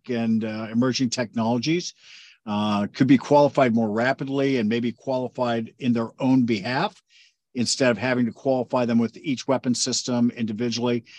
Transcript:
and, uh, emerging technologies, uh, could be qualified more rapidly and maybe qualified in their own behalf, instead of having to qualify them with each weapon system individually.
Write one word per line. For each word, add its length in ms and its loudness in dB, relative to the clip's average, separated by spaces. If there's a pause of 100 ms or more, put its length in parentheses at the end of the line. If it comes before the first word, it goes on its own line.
and, 380 0
uh, 260 -8
emerging 380 0
technologies, 840 -2 (520)
uh, 480 -2
could 140 2
be 100 6
qualified 580 4
more 160 2
rapidly 640 0
and 140 0
maybe 240 0
qualified 840 -4
in 120 0
their 200 -2 (100)
own 240 4
behalf, 580 -2 (520)
instead 360 2
of 60 0
having 280 0
to 60 -2
qualify 540 -2
them 140 2
with 180 0
each 320 -4
weapon 260 0
system 640 0
individually. 640 -2 (160)